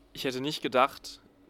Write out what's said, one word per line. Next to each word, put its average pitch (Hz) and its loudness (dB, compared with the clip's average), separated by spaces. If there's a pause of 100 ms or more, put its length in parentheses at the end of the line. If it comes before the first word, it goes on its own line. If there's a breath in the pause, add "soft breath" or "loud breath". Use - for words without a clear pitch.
(120)
Ich - -8
hätte 127 -2
nicht 147 -4
gedacht, - 2 (300)